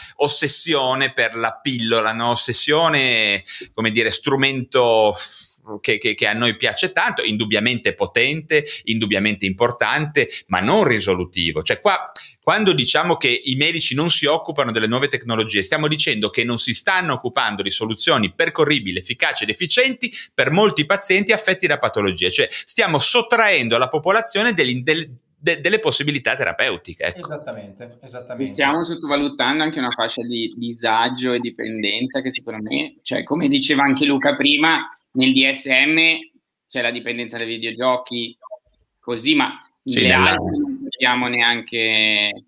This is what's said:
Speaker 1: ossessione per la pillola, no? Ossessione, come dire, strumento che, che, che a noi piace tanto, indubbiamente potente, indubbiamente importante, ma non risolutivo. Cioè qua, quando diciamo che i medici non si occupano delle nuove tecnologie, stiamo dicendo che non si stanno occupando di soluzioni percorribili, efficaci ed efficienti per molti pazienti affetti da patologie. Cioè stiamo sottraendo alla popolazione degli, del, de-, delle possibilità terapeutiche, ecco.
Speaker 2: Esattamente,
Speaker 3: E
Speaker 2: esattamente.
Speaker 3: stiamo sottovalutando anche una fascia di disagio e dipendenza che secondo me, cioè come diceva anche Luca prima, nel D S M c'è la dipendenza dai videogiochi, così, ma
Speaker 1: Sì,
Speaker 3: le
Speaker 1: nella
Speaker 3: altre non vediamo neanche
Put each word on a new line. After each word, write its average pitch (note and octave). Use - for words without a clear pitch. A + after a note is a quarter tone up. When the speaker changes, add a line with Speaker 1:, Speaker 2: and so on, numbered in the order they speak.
Speaker 1:
ossessione C#3
per A2+
la A2+
pillola, A2+
no? A#2
Ossessione, B2
come A2
dire, A2
strumento B2
che, A2
che, A2
che A2
a G#2
noi A2+
piace A#2+
tanto, G#3+
indubbiamente G#2+
potente, D3
indubbiamente G#2
importante, A#2+
ma F#2
non D#3+
risolutivo. F2+
Cioè -
qua, -
quando F#3+
diciamo D#3
che B2
i C3
medici D3+
non D#3
si D3
occupano D3
delle A2
nuove C3
tecnologie, A2+
stiamo D3+
dicendo C3+
che A#2+
non A#2
si A#2+
stanno F3+
occupando A2+
di G2
soluzioni A2
percorribili, C#3+
efficaci B2
ed G#2
efficienti B3
per C3+
molti E3+
pazienti G3
affetti F#3
da D3
patologie. G#2
Cioè A#2+
stiamo F3
sottraendo F#3
alla B2+
popolazione G#3
degli, B2+
del, D#3
de-, D3+
delle G3
possibilità C#3+
terapeutiche, F#2
ecco. B2+
Speaker 2:
Esattamente, A#2
Speaker 3:
E -
Speaker 2:
esattamente. B2
Speaker 3:
stiamo D3+
sottovalutando C#3+
anche D#3
una B2+
fascia A2+
di A#2+
disagio A#2
e B2
dipendenza A2+
che C3
secondo A2+
me, C#3+
cioè -
come D3
diceva C#3
anche C#3
Luca C#3
prima, C#3+
nel C3
D C3+
S C3+
M D#3+
c'è C3
la A#2+
dipendenza A#2
dai A2+
videogiochi, A#2
così, A#2+
ma C3
Speaker 1:
Sì, A#2+
Speaker 3:
le -
Speaker 1:
nella F#2
Speaker 3:
altre -
non -
vediamo B2
neanche A2+